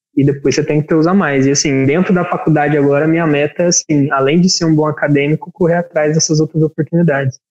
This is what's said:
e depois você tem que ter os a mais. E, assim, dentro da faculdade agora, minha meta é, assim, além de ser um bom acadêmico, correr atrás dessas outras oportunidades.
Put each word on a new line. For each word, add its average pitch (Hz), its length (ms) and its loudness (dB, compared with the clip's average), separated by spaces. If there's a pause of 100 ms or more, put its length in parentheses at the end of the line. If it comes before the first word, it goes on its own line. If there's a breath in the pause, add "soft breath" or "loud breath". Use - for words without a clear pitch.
(180)
e 139 80 2
depois 139 280 0
você 147 120 -2
tem 151 160 0
que 151 80 -12
ter 170 60 0
os 156 120 2
a 180 60 0
mais. 143 320 2
E, 139 60 2
assim, 135 340 0
dentro 175 280 0
da 175 120 0
faculdade 151 520 0
agora, 143 300 2
minha 165 180 0
meta 147 380 -2
é, 175 40 0
assim, 151 440 0
além 139 300 2
de 185 80 2
ser 175 160 -2
um 160 100 2
bom 151 100 2
acadêmico, 151 680 -2
correr 170 220 0
atrás 160 380 -2
dessas 156 280 0
outras 156 200 -2
oportunidades. 151 760 -2 (120)